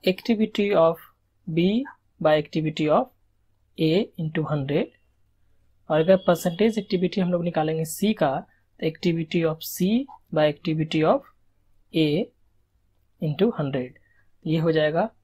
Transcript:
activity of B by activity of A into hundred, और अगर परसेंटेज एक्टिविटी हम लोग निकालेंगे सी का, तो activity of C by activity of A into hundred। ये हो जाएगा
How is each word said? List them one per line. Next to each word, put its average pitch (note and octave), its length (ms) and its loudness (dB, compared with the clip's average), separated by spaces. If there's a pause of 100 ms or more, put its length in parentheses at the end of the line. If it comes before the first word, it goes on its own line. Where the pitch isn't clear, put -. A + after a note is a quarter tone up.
activity G#3+ 600 0 (140)
of E3 160 4 (500)
B E3 200 0 (600)
by D3+ 140 6
activity D#3 560 -4
of C4 100 0 (720)
A D#3+ 140 2 (300)
into D#3 260 -4
hundred, D3 420 -2 (1000)
और D#3 100 2
अगर F#3 160 4 (100)
परसेंटेज F#3 520 0
एक्टिविटी F#3 420 -2
हम F3+ 120 0
लोग F3 120 -2
निकालेंगे D#3+ 400 -2
सी G3 280 -2 (100)
का, C3+ 120 2 (460)
तो E3+ 60 -4
activity E3 680 -2
of D#3+ 160 -10
C F#3 240 0 (420)
by D3+ 180 4
activity D#3 600 -2
of C#4 200 -2 (640)
A D#3 140 2 (1120)
into F3+ 380 0
hundred। C#3 420 -6 (420)
ये E3 140 0
हो D#3+ 140 2
जाएगा D#3+ 360 2 (160)